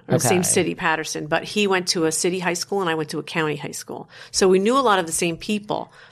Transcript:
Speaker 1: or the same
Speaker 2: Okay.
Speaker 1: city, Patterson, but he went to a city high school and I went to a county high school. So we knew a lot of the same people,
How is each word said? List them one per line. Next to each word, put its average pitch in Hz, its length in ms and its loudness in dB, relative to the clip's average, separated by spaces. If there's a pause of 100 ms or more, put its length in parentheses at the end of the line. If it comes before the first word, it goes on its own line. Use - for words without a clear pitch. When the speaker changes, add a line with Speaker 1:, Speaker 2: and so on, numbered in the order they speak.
Speaker 1:
or - 120 4
the - 0 -
same 180 220 4
Speaker 2:
Okay. 175 60 0
Speaker 1:
city, 170 280 2
Patterson, 160 520 -2
but 165 160 0
he 208 240 0
went 185 220 0
to 165 160 0
a 160 60 2
city 180 280 0
high 175 140 -2
school 196 260 -4
and 175 100 0
I 160 60 2
went 156 140 -4
to 156 100 -8
a 147 40 -6
county 151 320 -2
high 147 160 -10
school. - 380 -12 (220)
So 196 160 4
we 190 120 6
knew 233 180 2
a - 40 4
lot 202 180 4
of 165 80 -2
the 160 40 -10
same 165 240 -2
people, - 560 -6 (200)